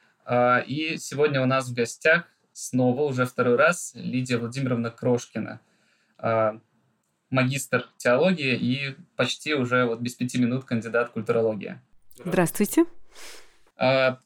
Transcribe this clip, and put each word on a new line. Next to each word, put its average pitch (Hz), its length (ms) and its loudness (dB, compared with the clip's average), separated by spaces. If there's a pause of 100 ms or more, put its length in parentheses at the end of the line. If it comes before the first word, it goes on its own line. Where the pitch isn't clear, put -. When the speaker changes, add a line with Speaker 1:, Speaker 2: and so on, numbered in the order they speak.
(260)
Speaker 1:
А, 123 340 4
и 156 380 -6
сегодня 139 440 0
у 127 40 2
нас 131 240 0
в 120 60 -8
гостях 160 500 2 (280)
снова, 127 500 0
уже 127 220 0
второй 123 300 0
раз, 160 380 2
Лидия 123 440 -4
Владимировна 120 520 -4
Крошкина, 117 680 -4 (580)
а, 110 420 0 (720)
магистр 131 580 0 (100)
теологии 135 580 2
и 135 400 -2 (200)
почти - 380 -2
уже 127 320 2
вот 113 140 -2
без 120 160 -6
пяти 127 240 -2
минут 123 260 0
кандидат 117 460 -2
культурологии. 107 680 -2 (440)
Speaker 2:
Здравствуйте. 185 640 2 (920)
Speaker 1:
А, 131 500 2